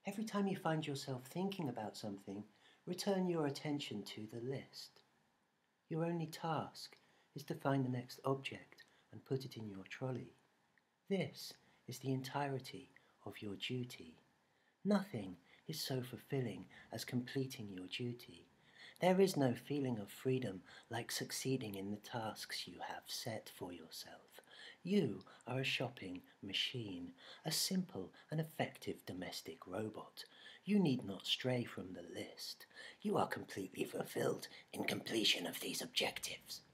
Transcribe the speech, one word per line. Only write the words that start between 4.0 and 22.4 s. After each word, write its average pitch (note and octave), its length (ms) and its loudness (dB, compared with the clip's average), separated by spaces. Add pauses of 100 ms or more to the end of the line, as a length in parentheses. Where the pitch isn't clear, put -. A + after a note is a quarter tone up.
to G#2+ 280 -8
the A#2+ 80 -6
list. - 600 -8 (880)
Your D#3+ 160 2
only E3+ 220 2
task - 720 -4 (380)
is C#3 100 -8
to - 100 -4
find C#3 300 6
the B2+ 60 2
next B2 340 -2
object - 600 -2 (280)
and A2+ 120 -14
put C3+ 200 0
it B2+ 120 -10
in A2 120 -6
your F#2+ 200 -8
trolley. B2+ 440 -4 (760)
This - 440 0 (340)
is - 120 -8
the C3+ 140 0
entirety C3+ 760 -2 (340)
of - 160 -8
your G2+ 140 -4
duty. B2 600 -4 (680)
Nothing B2+ 520 2 (320)
is - 120 -4
so C3 200 0
fulfilling B2 640 -2 (280)
as A2+ 120 -4
completing B2 680 0
your F2+ 160 -6
duty. - 600 -6 (540)
There F#3 200 10
is F#3 160 8
no C3 180 8
feeling C3 440 0
of G2 120 -6
freedom G#2+ 520 0 (280)
like A#2 220 -2
succeeding B2 640 0
in G2 160 -4
the G#2 80 0
tasks - 680 -4